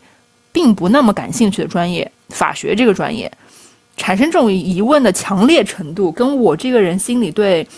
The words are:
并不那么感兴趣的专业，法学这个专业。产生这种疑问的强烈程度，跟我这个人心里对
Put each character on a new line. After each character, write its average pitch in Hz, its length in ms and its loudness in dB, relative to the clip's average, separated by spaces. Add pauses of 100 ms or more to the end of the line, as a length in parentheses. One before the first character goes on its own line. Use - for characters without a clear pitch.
(520)
并 277 240 4
不 180 140 -2
那 277 120 4
么 220 120 4
感 - 180 -8
兴 233 180 2
趣 190 120 -4
的 151 60 -4
专 175 220 -2
业， 170 220 -6 (180)
法 151 240 -2
学 147 220 -4
这 240 100 2
个 214 80 4
专 156 220 -6
业。 - 160 -10 (640)
产 - 220 -2
生 269 120 2
这 370 80 0
种 240 140 2
疑 185 300 -2
问 277 200 2
的 233 120 4
强 196 340 0
烈 311 160 4
程 160 320 -10
度， 190 160 0
跟 254 260 -2
我 185 200 2
这 254 120 -6
个 247 120 2
人 180 180 0
心 240 220 -2
里 180 100 -2
对 185 340 0 (120)